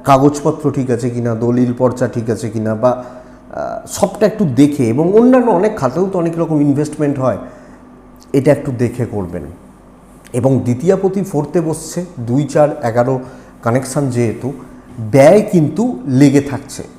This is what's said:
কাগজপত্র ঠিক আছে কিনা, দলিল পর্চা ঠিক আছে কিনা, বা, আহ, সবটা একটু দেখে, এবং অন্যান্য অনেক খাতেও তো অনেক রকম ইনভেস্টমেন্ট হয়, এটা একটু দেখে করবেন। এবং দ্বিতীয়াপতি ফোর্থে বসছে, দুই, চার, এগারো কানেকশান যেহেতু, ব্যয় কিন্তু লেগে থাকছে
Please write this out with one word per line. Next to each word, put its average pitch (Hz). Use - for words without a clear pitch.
কাগজপত্র 143
ঠিক 127
আছে 120
কিনা, 117
দলিল 120
পর্চা 123
ঠিক 117
আছে 110
কিনা, 110
বা, 123
আহ, -
সবটা -
একটু 202
দেখে, 143
এবং 160
অন্যান্য 240
অনেক 202
খাতেও 143
তো 185
অনেক 165
রকম 156
ইনভেস্টমেন্ট 147
হয়, 120
এটা 143
একটু 135
দেখে 117
করবেন। 90
এবং 131
দ্বিতীয়াপতি 185
ফোর্থে 147
বসছে, 160
দুই, 123
চার, 151
এগারো 120
কানেকশান 131
যেহেতু, 120
ব্যয় 156
কিন্তু 208
লেগে 135
থাকছে -